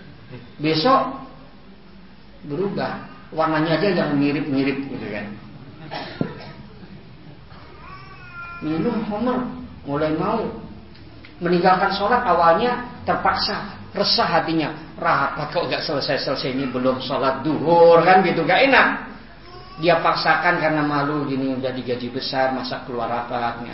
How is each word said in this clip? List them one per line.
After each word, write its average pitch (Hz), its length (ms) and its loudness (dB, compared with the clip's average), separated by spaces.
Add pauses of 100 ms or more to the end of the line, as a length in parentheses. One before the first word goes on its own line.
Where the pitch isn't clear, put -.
(580)
Besok 160 640 2 (1200)
berubah, 147 600 -4 (280)
warnanya 160 440 2
aja 202 160 2
yang 147 240 0
mirip-mirip 139 720 2
gitu 110 200 -8
kan. 104 160 -8 (3500)
Minum 196 320 -2 (140)
homer, 233 280 -2 (460)
mulai 151 320 0
mau. 202 240 0 (960)
Meninggalkan 185 560 4
sholat 214 300 2
awalnya 175 640 4 (160)
terpaksa, - 720 -2 (160)
resah - 340 2
hatinya. 160 460 0 (240)
Rapat 147 560 -2
kok 160 160 -2
gak 135 160 -2
selesai-selesai, 135 720 -2
ini 131 160 -2
belum 127 320 0
sholat 131 400 0
duhur 165 640 8
kan 185 160 8
gitu, 165 240 2
gak 185 240 4
enak. 226 160 8 (960)
Dia 170 160 6
paksakan 170 640 2
karena 151 240 2
malu 143 400 0
gini, 135 240 -2
udah 127 240 -4
digaji 120 320 -4
besar, 131 480 -2
masa 131 320 -6
keluar 117 240 -4
rapat. 120 640 -4